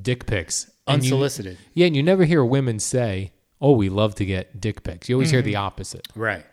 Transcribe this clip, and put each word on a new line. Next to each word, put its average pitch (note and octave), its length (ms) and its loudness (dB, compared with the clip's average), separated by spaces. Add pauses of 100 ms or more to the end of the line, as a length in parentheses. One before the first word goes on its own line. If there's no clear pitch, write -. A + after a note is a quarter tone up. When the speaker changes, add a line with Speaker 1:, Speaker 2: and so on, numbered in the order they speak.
Speaker 1:
dick B2 240 -4
pics. - 440 -4 (160)
And C#3 180 2
you C3 100 0
Speaker 2:
Unsolicited. A#2+ 440 -4 (160)
Speaker 1:
yeah, F3 120 4
and D#3+ 100 2
you C3+ 60 2
never F#3 220 4
hear D#3 200 4
women B2 360 0
say, G2 520 -4 (280)
"Oh, C#3+ 120 6
we G#2 160 4
love G#2 280 0
to G#2 80 -2
get F#2+ 360 -6
dick - 220 -4
pics." F2 260 -12
You B2 80 0
always D3 140 2
hear C3 100 4
Speaker 2:
Mm-hmm. A2 60 -2
Speaker 1:
the G#2 100 -2
opposite. F#2+ 600 -8
Speaker 2:
Right. G#2+ 360 -4